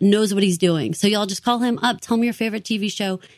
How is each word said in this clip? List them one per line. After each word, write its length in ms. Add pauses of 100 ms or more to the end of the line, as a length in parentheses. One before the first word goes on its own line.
knows 340
what 80
he's 160
doing. 360
So 120
y'all 200
just 180
call 160
him 220
up, 180
tell 160
him 80
your 100
favorite 300
T 140
V 100
show, 320 (180)